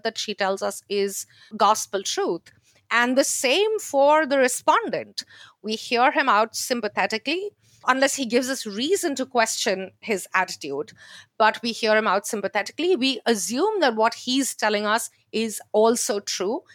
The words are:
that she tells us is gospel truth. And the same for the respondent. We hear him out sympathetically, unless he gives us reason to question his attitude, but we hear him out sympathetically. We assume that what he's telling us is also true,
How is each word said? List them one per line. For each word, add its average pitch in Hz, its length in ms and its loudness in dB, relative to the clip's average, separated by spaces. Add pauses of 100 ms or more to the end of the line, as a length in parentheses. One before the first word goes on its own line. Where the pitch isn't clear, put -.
that 226 140 -4
she - 160 -6
tells 196 280 -2
us 202 280 -6
is 196 380 -2 (280)
gospel 208 460 2
truth. 220 500 -4 (380)
And 240 260 2
the 277 80 6
same 403 560 0
for 294 460 4
the 277 140 2
respondent. 254 840 0 (380)
We 214 140 -6
hear 240 360 2
him 294 180 0
out 220 260 2
sympathetically, 277 960 -4 (360)
unless 262 280 2
he 277 100 -4
gives 247 240 0
us 269 160 -6
reason 277 500 -2
to 262 100 -4
question 202 720 -2
his 202 340 -4
attitude, 160 580 -4 (460)
but 220 240 4
we 240 100 -4
hear 214 240 0
him 220 120 2
out 196 200 0
sympathetically. 214 680 -2
We 254 300 0
assume 233 540 0
that 269 160 2
what 220 180 2
he's 262 420 -2
telling 214 300 0
us 214 240 0 (220)
is 220 300 -4 (100)
also 226 480 2
true, 208 440 -4 (120)